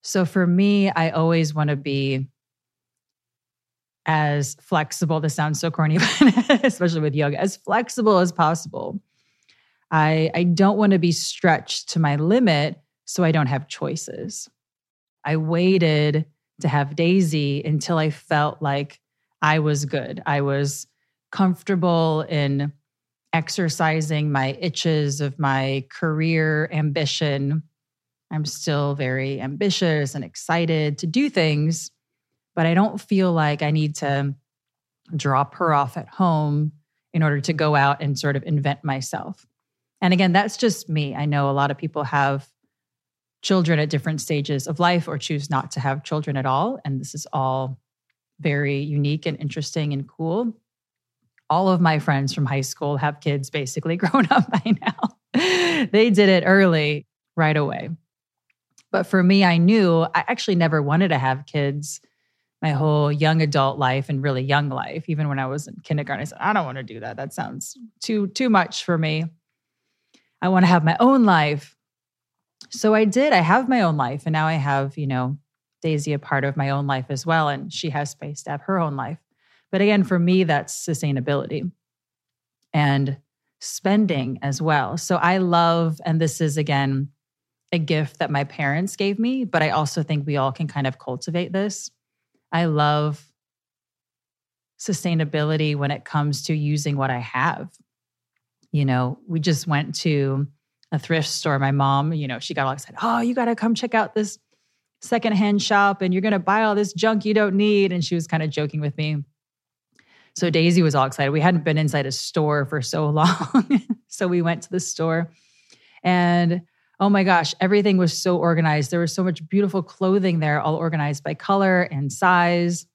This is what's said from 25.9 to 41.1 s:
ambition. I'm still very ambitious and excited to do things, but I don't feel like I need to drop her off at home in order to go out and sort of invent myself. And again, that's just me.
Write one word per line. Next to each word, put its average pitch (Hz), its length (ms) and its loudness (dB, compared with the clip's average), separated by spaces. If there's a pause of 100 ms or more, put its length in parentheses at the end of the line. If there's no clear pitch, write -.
ambition. 151 920 -2 (680)
I'm 156 140 -4
still 143 500 -4
very 135 440 -4
ambitious 151 760 -2
and 127 80 -8
excited 160 760 -2
to 170 80 -6
do 254 220 0
things, 156 640 0 (640)
but 165 100 2
I 170 80 2
don't 202 260 2
feel 190 320 0
like 151 300 0
I 147 100 0
need 151 260 0
to 139 360 -2 (840)
drop 139 400 0
her 165 180 0
off 139 240 0
at 160 120 -10
home 151 600 0 (420)
in 160 80 2
order 147 200 2
to 165 120 -4
go 151 220 2
out 143 260 2
and 143 160 -2
sort 143 180 -2
of 139 80 -4
invent 143 400 -2
myself. - 600 -8 (560)
And 185 120 4
again, 180 200 4
that's 202 240 2
just 220 320 -2
me. 147 260 -2